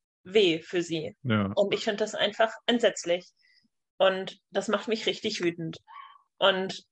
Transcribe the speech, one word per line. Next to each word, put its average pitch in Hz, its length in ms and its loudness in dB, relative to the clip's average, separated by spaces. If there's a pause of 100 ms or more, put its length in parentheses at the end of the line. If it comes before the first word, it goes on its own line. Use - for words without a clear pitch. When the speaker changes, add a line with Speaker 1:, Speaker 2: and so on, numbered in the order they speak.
(240)
Speaker 1:
weh 185 380 4
für 180 200 -4
sie. 170 420 -6
Speaker 2:
Ja. 104 320 2
Speaker 1:
Und 202 180 2
ich 208 100 -2
find 208 180 -2
das 208 140 -4
einfach 220 380 0 (120)
entsetzlich. 190 600 0 (720)
Und 190 400 0 (140)
das 196 160 -4
macht 208 200 -2
mich 220 200 -2
richtig 196 340 -4
wütend. 165 360 -4 (600)
Und 190 540 0